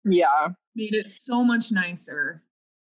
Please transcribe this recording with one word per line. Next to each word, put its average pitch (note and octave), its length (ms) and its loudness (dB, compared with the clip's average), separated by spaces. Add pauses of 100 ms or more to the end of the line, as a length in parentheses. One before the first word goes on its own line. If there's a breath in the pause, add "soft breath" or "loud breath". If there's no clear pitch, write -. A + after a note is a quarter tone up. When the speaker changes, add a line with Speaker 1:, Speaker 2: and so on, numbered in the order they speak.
Speaker 1:
Yeah. D#3+ 440 4 (260)
Speaker 2:
Made G#3+ 180 -4
it G#3+ 160 -2
so B3 340 -2
much A#3 280 2
nicer, E3 720 -4 (440)